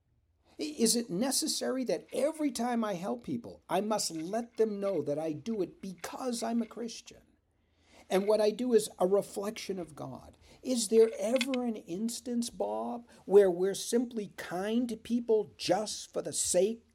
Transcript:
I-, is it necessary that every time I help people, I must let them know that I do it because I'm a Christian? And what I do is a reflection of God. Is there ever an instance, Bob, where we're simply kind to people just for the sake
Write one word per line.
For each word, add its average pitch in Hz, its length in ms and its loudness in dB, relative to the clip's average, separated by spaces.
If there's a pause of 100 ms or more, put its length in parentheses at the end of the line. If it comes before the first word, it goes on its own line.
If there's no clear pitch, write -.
(600)
I-, 302 180 -6
is 220 160 4
it 233 160 -2
necessary 254 760 -2
that 175 260 -2
every 302 400 0
time 233 320 -2
I 208 100 -4
help 208 300 -6
people, 110 440 -8
I 175 120 2
must 208 320 -2
let 190 460 -6
them 220 200 2
know 196 240 0
that 147 160 -2
I 160 140 -2
do 202 280 -4
it - 220 -6
because 233 580 -8
I'm 233 220 -2
a 220 40 -4
Christian? - 560 -12 (840)
And 196 200 0
what 214 120 4
I 214 100 4
do 240 240 0
is 214 140 6 (120)
a 180 80 4
reflection 196 720 -2
of 160 160 -12
God. 135 400 -14 (260)
Is 240 240 0
there 226 320 8
ever 247 460 0
an 226 140 -4
instance, 233 720 -4
Bob, 220 600 -4 (160)
where 196 260 8
we're 185 240 0
simply 233 640 -2
kind 220 520 -2
to 220 80 -6
people 226 640 0
just - 540 -2
for 170 100 -4
the 160 100 -6
sake 202 520 2 (100)